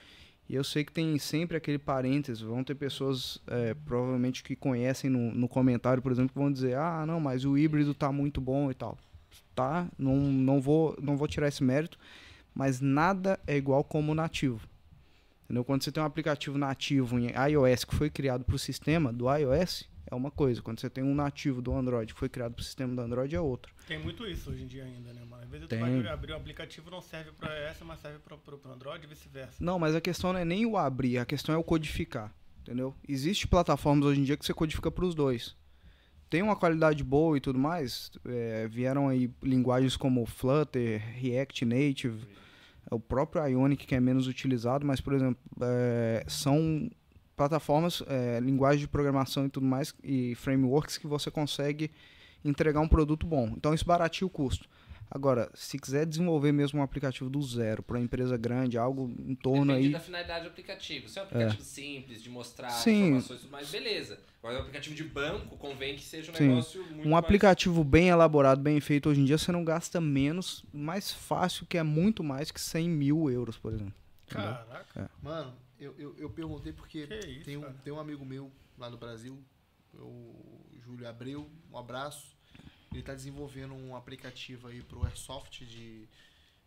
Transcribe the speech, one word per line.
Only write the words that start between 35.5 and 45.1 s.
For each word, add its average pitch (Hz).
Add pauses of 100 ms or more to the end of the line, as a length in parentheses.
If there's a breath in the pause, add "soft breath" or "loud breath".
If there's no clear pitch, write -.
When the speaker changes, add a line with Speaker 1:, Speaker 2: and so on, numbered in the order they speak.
Speaker 1:
Tem 160
uma 208
qualidade 160
boa 147
e 127
tudo 131
mais, 143 (140)
é, 113
vieram 131
aí 127 (120)
linguagens 127
como 127
Flutter, 127 (140)
React 127
Native, 120 (640 loud breath)
é, 123
o 113
próprio 151
Ionic, 135
que 139
é 127
menos 127
utilizado, 131
mas, 135
por 139